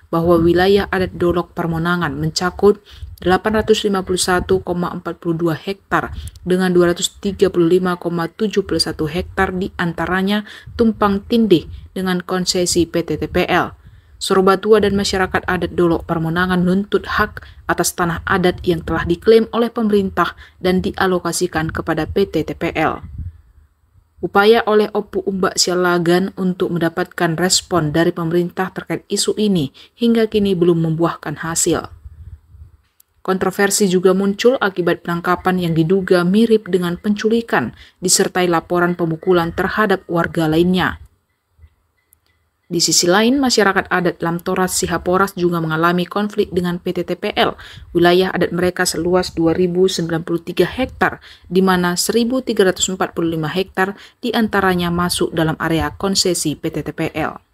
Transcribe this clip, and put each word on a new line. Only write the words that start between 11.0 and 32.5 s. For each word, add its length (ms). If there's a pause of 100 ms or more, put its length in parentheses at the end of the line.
tindih 400 (320)
dengan 240
konsesi 640
P 160
T 160
T 80
P 240
L. 240 (480)
Sorba 400
Tua 160
dan 160
masyarakat 560
adat 240
Dolok 320
Permonangan 560
nuntut 480
hak 320 (240)
atas 320
tanah 240
adat 400
yang 240
telah 160
diklaim 480
oleh 240
pemerintah 640 (240)
dan 240
dialokasikan 880
kepada 320
P 240
T 160
T 80
P 240
L. 240 (1200)
Upaya 420
oleh 240
Opu 380
Umbak 260
Sialagan 800
untuk 400
mendapatkan 640
respon 560
dari 160
pemerintah 640
terkait 320
isu 320
ini 320 (240)
hingga 320
kini 320
belum 240
membuahkan 640
hasil. 480 (1300)